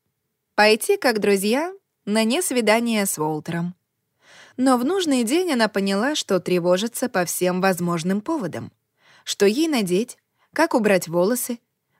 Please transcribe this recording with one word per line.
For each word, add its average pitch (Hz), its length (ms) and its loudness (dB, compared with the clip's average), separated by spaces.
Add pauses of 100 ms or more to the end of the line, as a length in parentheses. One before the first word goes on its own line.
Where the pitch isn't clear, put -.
(540)
пойти 220 420 4
как 240 240 0
друзья 208 520 0 (340)
на 220 180 2
несвидание 233 800 0
с - 140 -4
Уолтером. 160 560 -4 (800)
Но 254 220 4
в 247 80 -4
нужный 320 360 0
день 320 300 0
она 226 160 2
поняла, 196 460 -2
что 190 260 -2
тревожится 180 720 -2
по 180 160 -2
всем 180 340 -2
возможным 175 600 -2
поводам. 185 500 -8 (520)
Что - 200 -2
ей 254 240 2
надеть, 214 480 -2 (380)
как 320 180 0
убрать 208 360 2
волосы, 202 500 -2 (420)